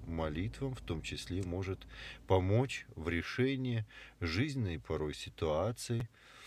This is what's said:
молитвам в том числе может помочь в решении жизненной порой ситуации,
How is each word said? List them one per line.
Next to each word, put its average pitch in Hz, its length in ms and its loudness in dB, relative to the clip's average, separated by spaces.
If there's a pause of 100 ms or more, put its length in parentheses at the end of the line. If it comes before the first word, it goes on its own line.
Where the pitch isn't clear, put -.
молитвам 82 680 -2
в - 60 -12
том 78 200 -4
числе 87 400 -4
может 92 460 -2 (400)
помочь 98 580 6 (100)
в 80 140 -2
решении 123 760 2 (360)
жизненной 95 600 0
порой 78 360 0
ситуации, 107 920 0 (400)